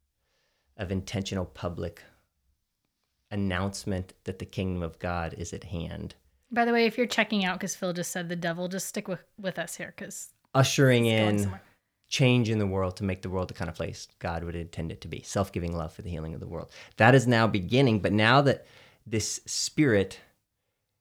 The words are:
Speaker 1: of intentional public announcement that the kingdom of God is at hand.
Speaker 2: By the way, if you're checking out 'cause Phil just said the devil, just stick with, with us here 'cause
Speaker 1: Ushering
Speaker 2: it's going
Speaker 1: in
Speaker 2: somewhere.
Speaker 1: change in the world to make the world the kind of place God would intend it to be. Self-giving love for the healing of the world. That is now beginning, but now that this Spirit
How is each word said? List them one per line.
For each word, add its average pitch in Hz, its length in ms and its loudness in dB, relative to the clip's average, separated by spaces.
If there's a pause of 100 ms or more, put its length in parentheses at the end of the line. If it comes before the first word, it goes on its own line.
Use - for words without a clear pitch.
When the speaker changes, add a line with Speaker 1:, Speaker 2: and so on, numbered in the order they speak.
(760)
Speaker 1:
of 98 140 -6
intentional 98 540 -4
public 85 560 -8 (1300)
announcement 98 840 -4 (120)
that - 140 -8
the 98 60 -10
kingdom 92 380 -4
of 82 160 -10
God 87 380 -6
is 85 160 -10
at - 120 -10
hand. 82 500 -8 (360)
Speaker 2:
By 233 140 0
the 233 80 0
way, 233 120 4
if 220 120 -2
you're 247 100 0
checking 214 380 0
out 180 140 -4
'cause 196 160 -8
Phil 180 180 -4
just 175 180 -6
said 175 160 -8
the 175 80 -6
devil, 175 320 -4
just 185 200 -8
stick 202 200 -8
with, 175 160 -8 (140)
with 190 200 -8
us 170 180 -8
here 175 200 -12
'cause - 340 -14 (240)
Speaker 1:
Ushering 131 520 6
Speaker 2:
it's 110 160 4
going 107 140 4
Speaker 1:
in 104 80 2
Speaker 2:
somewhere. 95 180 -4 (480)
Speaker 1:
change 123 400 4
in 110 100 2
the 101 80 2
world 95 300 0
to 101 80 -4
make 92 160 -2
the 95 80 -8
world 92 200 -2
the - 40 -12
kind 82 160 -6
of 82 60 -10
place - 340 -8 (100)
God 85 240 -6
would 85 120 -6
intend 82 360 -8
it 69 100 -14
to - 60 -12
be. 80 140 -10
Self-giving 87 560 -4
love 80 160 -6
for - 80 -16
the 95 80 -12
healing 80 240 -8
of - 80 -12
the 87 60 -10
world. 85 220 -10 (280)
That 120 180 10
is 120 100 6
now 113 220 6
beginning, 110 540 4
but 92 100 2
now 113 300 6
that 139 240 2 (420)
this 104 380 -4
Spirit - 720 2 (800)